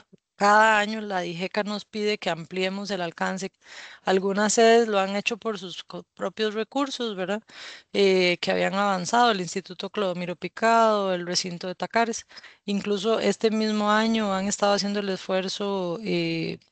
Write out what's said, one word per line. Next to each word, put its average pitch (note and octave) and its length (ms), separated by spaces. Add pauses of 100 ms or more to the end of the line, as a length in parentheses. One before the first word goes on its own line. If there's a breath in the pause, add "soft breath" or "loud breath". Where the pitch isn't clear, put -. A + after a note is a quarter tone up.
(360)
cada A3 420
año G#3+ 240
la G3+ 200
digeca F3 420
nos G3+ 220
pide G#3 340
que - 100
ampliemos F#3 600
el F#3 100
alcance. F#3 500 (520 loud breath)
Algunas G3 500
sedes A3+ 340
lo G3+ 120
han F#3+ 160
hecho G3+ 220
por G#3+ 200
sus E3+ 260
co-, F3 200 (100)
propios G3+ 400
recursos, A#3 600
¿verdad? F#3+ 260 (520 loud breath)
Eh, F#3 480
que F#3+ 100
habían F3+ 240
avanzado, G3+ 560
el G3 100
Instituto F#3 480
Clodomiro F3+ 460
Picado, G#3+ 800
el F3 100
recinto F3 400
de F3+ 80
Tacares. A3+ 540 (380 loud breath)
Incluso G3+ 540
este G3+ 300
mismo G#3+ 400
año G#3+ 460
han F#3+ 120
estado G3+ 260
haciendo G3+ 260
el G3+ 100
esfuerzo, F#3+ 920
eh, E3 560 (120)